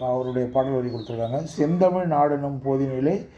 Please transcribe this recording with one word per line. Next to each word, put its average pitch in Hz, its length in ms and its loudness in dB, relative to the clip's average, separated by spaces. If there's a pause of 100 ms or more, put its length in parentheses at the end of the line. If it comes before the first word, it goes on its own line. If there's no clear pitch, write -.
அவருடைய 127 460 0
பாடல் 131 240 0
வரி 127 160 0
கொடுத்துருக்காங்க. 117 560 -4
"செந்தமிழ் 180 640 2
நாடெனும் 143 580 0
போதினிலே 135 640 0 (100)